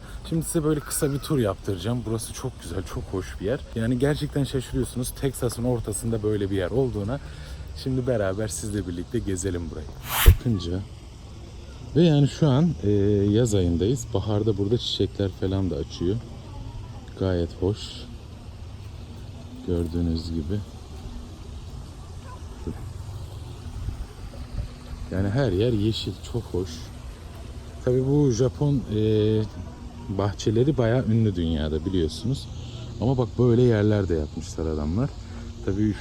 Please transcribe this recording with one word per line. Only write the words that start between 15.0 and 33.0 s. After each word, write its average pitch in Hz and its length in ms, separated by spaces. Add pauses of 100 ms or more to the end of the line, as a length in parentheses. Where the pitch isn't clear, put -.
falan 95 300
da 78 60
açıyor. 87 400 (1000)
Gayet 90 320 (120)
hoş. 101 160 (1900)
Gördüğünüz 85 640
gibi. 82 280 (4000)
Yani 98 160
her 117 240
yer 110 200
yeşil, 107 400 (200)
çok 117 100
hoş. 90 260 (1160)
Tabii 127 220
bu 143 240
Japon, 127 520 (140)
e, 107 40 (1160)
bahçeleri 113 600
bayağı 120 280
ünlü 110 300
dünyada 78 500
biliyorsunuz. 92 640 (520)